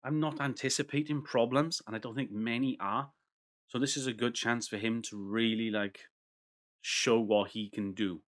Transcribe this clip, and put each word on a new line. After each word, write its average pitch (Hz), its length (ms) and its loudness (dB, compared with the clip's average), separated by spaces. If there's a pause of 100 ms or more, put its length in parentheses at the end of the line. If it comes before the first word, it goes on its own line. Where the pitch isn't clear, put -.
I'm 151 160 0
not 156 200 0
anticipating 139 800 0
problems, 131 640 2
and 113 100 -8
I 110 40 -2
don't 110 160 -8
think 113 160 -4
many 117 480 0
are. 117 320 -2 (560)
So - 100 -4
this 139 200 2
is 131 100 -2
a 127 60 -2
good 117 200 0
chance 117 340 -2
for 110 100 -4
him 113 260 0
to 107 140 -10
really, 110 520 0
like, 104 400 -4 (720)
show - 380 4
what 104 320 4
he 107 180 -6
can 101 220 -2
do. 92 360 -2